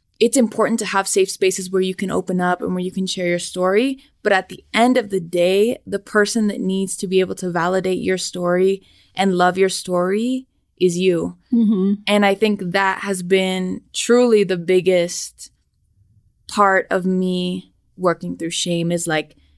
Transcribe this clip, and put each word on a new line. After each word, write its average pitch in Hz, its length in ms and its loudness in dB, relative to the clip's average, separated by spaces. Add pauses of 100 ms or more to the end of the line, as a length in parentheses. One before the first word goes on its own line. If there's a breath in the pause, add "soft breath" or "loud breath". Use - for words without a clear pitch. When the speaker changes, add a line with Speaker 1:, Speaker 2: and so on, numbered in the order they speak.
(180)
Speaker 1:
it's 233 180 2
important 220 440 2
to 208 60 -6
have 196 200 -2
safe 190 240 0
spaces 185 400 -2
where 190 120 0
you 185 120 -2
can 190 160 -6
open 180 300 -2
up 180 220 -2
and 185 120 -4
where 180 80 -4
you 180 80 -6
can 190 160 -4
share 180 220 -4
your 175 100 0
story. 196 600 0 (240 loud breath)
But 202 100 2
at 190 160 0
the - 240 -18
end 247 240 4
of 208 140 -2
the 190 100 -2
day, 180 640 0
the 196 120 -6
person 208 480 0
that 202 140 -4
needs 190 360 -2
to 202 100 -8
be 185 140 2
able 185 160 -2
to 180 140 -6
validate 180 480 -2
your 185 200 -2
story 180 640 0 (320 soft breath)
and 190 220 0
love 180 220 2
your 190 100 4
story 202 800 -2 (340)
is 175 160 2
you. 175 400 0 (160)
Speaker 2:
Mm-hmm. 208 420 2 (120)
Speaker 1:
And 208 180 2
I 196 100 4
think 208 260 0 (120)
that 190 280 0
has 196 220 -4
been 185 600 0 (100)
truly 233 500 4
the 185 140 -2
biggest 175 920 0 (1000)
part 196 420 2
of 185 140 0
me 185 720 -2 (240)
working 175 400 -4
through 165 120 -8
shame, 170 400 -2
is, 170 160 -2
like, 156 300 -4 (220)